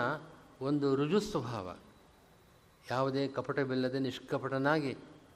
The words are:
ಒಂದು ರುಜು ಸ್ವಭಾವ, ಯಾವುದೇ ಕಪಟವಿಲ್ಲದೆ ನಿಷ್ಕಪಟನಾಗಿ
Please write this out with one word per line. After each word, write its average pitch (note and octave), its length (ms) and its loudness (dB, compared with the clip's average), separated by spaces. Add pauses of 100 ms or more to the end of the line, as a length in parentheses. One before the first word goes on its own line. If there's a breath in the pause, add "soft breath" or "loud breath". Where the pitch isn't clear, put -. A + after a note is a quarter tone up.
(600)
ಒಂದು C#3 340 2
ರುಜು D3+ 240 4
ಸ್ವಭಾವ, A#2+ 580 -4 (1120)
ಯಾವುದೇ C3+ 360 2
ಕಪಟವಿಲ್ಲದೆ C3 720 0
ನಿಷ್ಕಪಟನಾಗಿ C3+ 960 0 (380)